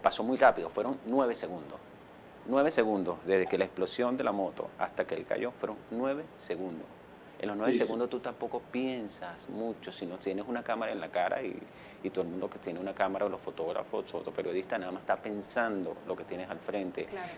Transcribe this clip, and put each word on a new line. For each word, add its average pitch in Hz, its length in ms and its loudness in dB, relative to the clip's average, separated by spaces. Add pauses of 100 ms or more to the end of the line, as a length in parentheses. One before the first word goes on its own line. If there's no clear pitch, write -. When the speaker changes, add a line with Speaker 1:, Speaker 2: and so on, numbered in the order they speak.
Speaker 1:
pasó - 220 4
muy 127 140 4
rápido, 87 320 8
fueron 123 360 0
nueve 120 300 4
segundos. 78 420 -6 (680)
Nueve 139 260 6
segundos, 98 540 4
desde 92 220 6
que 92 100 4
la 92 80 6
explosión 123 500 2
de 131 80 0
la 113 80 4
moto 98 460 0
hasta - 280 0
que - 100 -4
él 82 100 -4
cayó, 110 260 0
fueron - 240 -4 (160)
nueve 135 320 0 (140)
segundos. - 500 -6 (520)
En 101 100 -2
los 104 80 -2
nueve 117 160 4
Speaker 2:
Sí, 117 60 4
sí. 123 60 4
Speaker 1:
segundos 117 240 0
tú 123 120 -4
tampoco 120 400 -4 (100)
piensas 123 760 -4
mucho, 107 420 -6
si 95 140 -8
no 87 120 -6
tienes 98 300 -2
una 120 160 -4
cámara 113 300 0
en 98 80 -4
la 80 80 -4
cara 92 340 2
y - 160 -4 (420)
Y 95 100 -2
todo 92 120 0
el 85 60 -4
mundo 92 200 -2
que - 100 -12
tiene 87 200 -6
una 95 140 -4
cámara, 98 340 4
los 92 140 -4
fotógrafos, 90 600 -2
los - 80 -14
fotoperiodistas, 92 680 -2
nada 90 120 -4
más 95 100 -6
está - 160 2
pensando 104 800 0 (100)
lo 92 80 -2
que 87 80 -6
tienes 90 260 -6
al 80 100 -6
frente, 95 460 -4
Speaker 3:
Claro. 185 220 -8 (100)